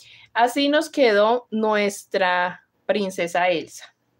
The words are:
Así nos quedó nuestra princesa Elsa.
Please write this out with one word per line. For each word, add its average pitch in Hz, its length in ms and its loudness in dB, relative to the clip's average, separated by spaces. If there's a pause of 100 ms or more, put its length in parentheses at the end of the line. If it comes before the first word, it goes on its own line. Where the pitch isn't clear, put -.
(340)
Así 247 360 2
nos 311 200 0
quedó 233 640 2
nuestra 202 1120 -2 (200)
princesa 185 640 -2
Elsa. - 440 -6 (260)